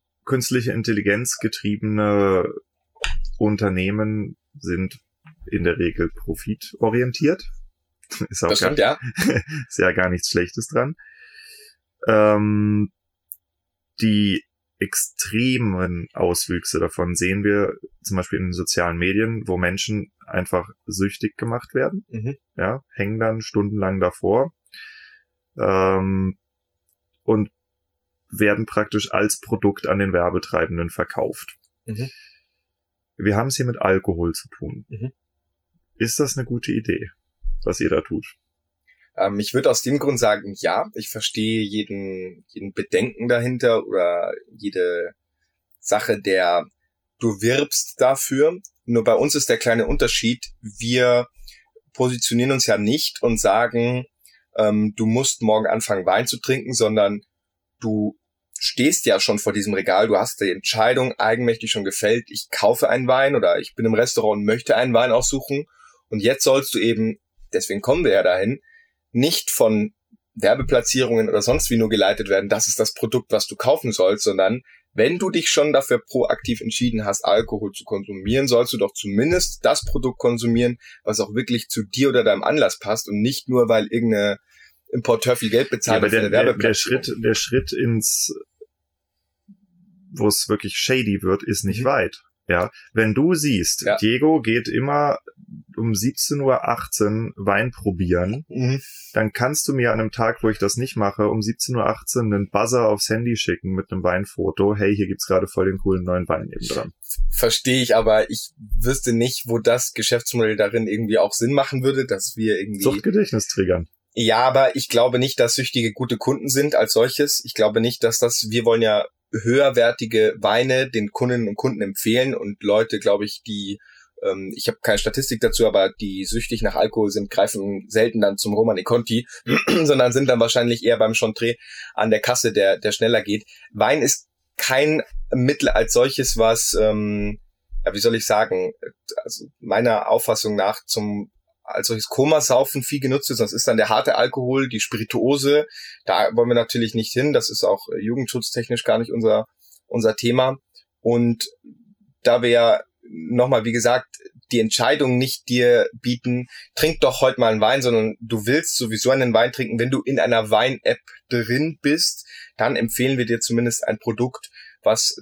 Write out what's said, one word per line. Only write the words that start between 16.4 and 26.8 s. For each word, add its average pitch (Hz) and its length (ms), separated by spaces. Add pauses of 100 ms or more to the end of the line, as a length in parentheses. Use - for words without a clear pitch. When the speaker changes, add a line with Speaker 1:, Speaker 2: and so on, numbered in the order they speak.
Speaker 1:
davon 87 360
sehen 95 280
wir 101 300 (300)
zum 95 140
Beispiel 90 220
in 92 80
den 90 60
sozialen 87 440
Medien, 107 500
wo 90 100
Menschen 95 540 (160)
einfach 90 420 (160)
süchtig 101 520
gemacht 117 360
werden. 151 360
Speaker 2:
Mhm. 120 260 (220)
Speaker 1:
Ja, 107 260 (100)
hängen 104 260
dann 113 220
stundenlang 101 580
davor, 95 540 (1040)
ähm, 95 800 (840)